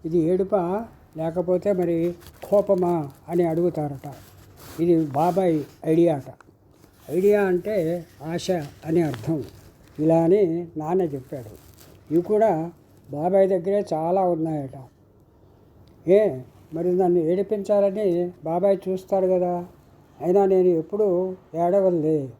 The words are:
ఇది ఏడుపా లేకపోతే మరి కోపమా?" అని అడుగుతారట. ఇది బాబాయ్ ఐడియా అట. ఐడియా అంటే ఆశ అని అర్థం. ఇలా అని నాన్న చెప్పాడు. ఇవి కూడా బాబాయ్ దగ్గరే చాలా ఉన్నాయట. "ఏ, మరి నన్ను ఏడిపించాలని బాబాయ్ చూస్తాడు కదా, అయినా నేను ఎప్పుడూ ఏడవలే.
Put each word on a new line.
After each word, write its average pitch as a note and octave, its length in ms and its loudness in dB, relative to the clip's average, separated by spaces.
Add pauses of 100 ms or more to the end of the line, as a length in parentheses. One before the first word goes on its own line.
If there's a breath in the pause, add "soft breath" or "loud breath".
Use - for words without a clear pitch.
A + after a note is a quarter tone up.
ఇది E3 120 -2
ఏడుపా F#3 680 0 (320)
లేకపోతే F3 540 -2
మరి F3 440 0 (340)
కోపమా?" F3 600 2 (200)
అని F3 140 0
అడుగుతారట. D#3+ 680 -2 (680)
ఇది E3 240 2
బాబాయ్ D#3+ 580 0 (220)
ఐడియా D#3+ 300 4
అట. C3 180 -12 (800)
ఐడియా G3+ 320 4
అంటే F3 640 -2 (180)
ఆశ E3+ 280 -6 (340)
అని E3 160 2
అర్థం. C3+ 420 -4 (560)
ఇలా D#3+ 240 4
అని F3 440 2 (100)
నాన్న E3 240 -2
చెప్పాడు. C3+ 500 -8 (640)
ఇవి E3+ 80 2
కూడా F3+ 500 0 (400)
బాబాయ్ F#3 380 2
దగ్గరే G3 440 0
చాలా E3 280 0
ఉన్నాయట. D#3+ 560 -2 (1300)
"ఏ, F#3+ 300 4 (340)
మరి F3 240 -2
నన్ను F3+ 220 2
ఏడిపించాలని G3 1120 0 (120)
బాబాయ్ F3+ 340 2 (120)
చూస్తాడు F#3+ 380 -2
కదా, F3+ 380 0 (560)
అయినా F#3 240 2
నేను F#3 220 4
ఎప్పుడూ F#3 680 0 (200)
ఏడవలే. E3 720 0 (100)